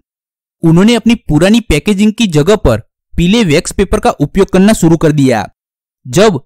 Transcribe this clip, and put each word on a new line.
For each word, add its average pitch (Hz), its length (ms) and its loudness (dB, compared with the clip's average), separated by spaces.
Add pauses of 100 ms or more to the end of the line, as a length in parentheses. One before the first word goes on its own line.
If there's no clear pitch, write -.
(640)
उन्होंने 185 320 2
अपनी 226 200 0 (120)
पुरानी 185 320 2
पैकेजिंग 208 540 -2
की 226 140 -4
जगह 156 280 0
पर 117 240 -2 (340)
पीले 196 300 0
वैक्स 156 280 -2
पेपर 202 280 -4
का - 120 -2
उपयोग 185 380 -2
करना 196 240 2
शुरू 165 240 0
कर 156 140 0
दिया। 127 360 0 (580)
जब 170 400 0